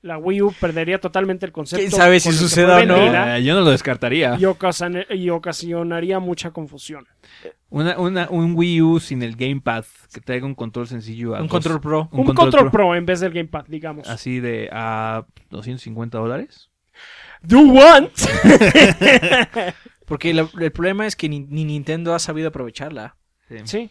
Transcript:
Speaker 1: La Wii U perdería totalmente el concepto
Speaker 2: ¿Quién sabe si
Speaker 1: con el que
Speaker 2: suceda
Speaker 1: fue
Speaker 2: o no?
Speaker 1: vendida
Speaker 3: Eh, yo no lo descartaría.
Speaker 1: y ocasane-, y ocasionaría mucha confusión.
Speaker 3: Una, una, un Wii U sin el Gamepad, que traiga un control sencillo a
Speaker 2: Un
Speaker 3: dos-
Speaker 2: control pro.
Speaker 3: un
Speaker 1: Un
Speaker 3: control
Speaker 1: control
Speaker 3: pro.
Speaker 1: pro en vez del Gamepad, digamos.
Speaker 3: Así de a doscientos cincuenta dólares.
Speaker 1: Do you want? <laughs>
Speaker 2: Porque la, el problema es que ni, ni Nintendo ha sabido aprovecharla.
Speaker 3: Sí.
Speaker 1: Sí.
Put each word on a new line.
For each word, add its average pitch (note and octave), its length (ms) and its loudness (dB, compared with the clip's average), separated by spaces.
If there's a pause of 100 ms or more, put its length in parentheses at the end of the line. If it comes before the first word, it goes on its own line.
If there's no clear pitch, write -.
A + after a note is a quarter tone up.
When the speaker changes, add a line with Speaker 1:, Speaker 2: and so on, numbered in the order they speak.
Speaker 1:
La E3+ 160 -12
Wii F#3+ 240 -2
U G3+ 180 2
perdería E3+ 400 -4
totalmente F#3+ 460 -4
el E3+ 60 -16
concepto D#3+ 280 -8
Speaker 2:
¿Quién G3 100 -2
sabe F3+ 300 4
si E3 80 -4
Speaker 1:
con E3 60 2
el D#3 40 0
que E3+ 60 0
Speaker 2:
suceda F3 300 4
Speaker 1:
fue F3+ 100 6
Speaker 2:
o - 20 2
no? F3+ 80 2
Speaker 1:
vendida F3+ 440 2
Speaker 3:
Eh, B2 40 -2
yo C#3 120 0
no G3 80 2
lo E3 80 4
descartaría. B2+ 680 -2
Speaker 1:
y F#3 60 0
ocasane-, F3+ 600 -4 (100)
y F3+ 140 -4
ocasionaría E3+ 920 -6
mucha F3 320 -8
confusión. D3 540 -16 (640)
Speaker 3:
Una, D#3 280 -4
una, F3+ 320 -4
un E3+ 240 -2
Wii E3+ 280 0
U D#3+ 180 2
sin B2+ 240 -8
el A2+ 100 -10
Gamepad, B2+ 500 -6 (280)
que A#2 80 -20
traiga B2+ 260 -8
un C#3 80 -10
control B2 320 -10
sencillo A2+ 480 -10
a G#2 60 -8
Speaker 2:
Un D#3+ 80 -6
Speaker 3:
dos- - 20 -10
Speaker 2:
control D#3+ 300 -4
pro. D#3 320 -4
Speaker 3:
un - 80 -4
Speaker 1:
Un C4 60 2
Speaker 3:
control C4+ 100 2
Speaker 1:
control D#4 340 4
Speaker 3:
pro. - 0 -
Speaker 1:
pro F#3+ 240 2
en F3 100 -2
vez F3+ 140 -2
del F3 140 -4
Gamepad, E3 340 -8
digamos. D3+ 420 -14
Speaker 3:
Así B2+ 300 -8
de A#2 320 -8
a A2 560 -8 (240)
doscientos B2 320 -12
cincuenta A2+ 360 -12
dólares. B2+ 520 -10 (720)
Speaker 1:
Do F#3+ 200 4
you C#4 100 10
want? C#4+ 400 10
<laughs> - 840 6 (1080)
Speaker 2:
Porque D#3+ 280 -4
la, D#3+ 140 0 (120)
el D#3+ 120 -2
problema F#3+ 340 -4
es G#3+ 100 -8
que D#3+ 120 -6
ni, D3 120 -8
ni C#3+ 240 -8
Nintendo D#3 500 -6
ha E3+ 40 -4
sabido D#3+ 300 -6
aprovecharla. C3+ 680 -14 (320)
Speaker 3:
Sí. A#2+ 160 -20
Speaker 1:
Sí. G#3+ 260 -10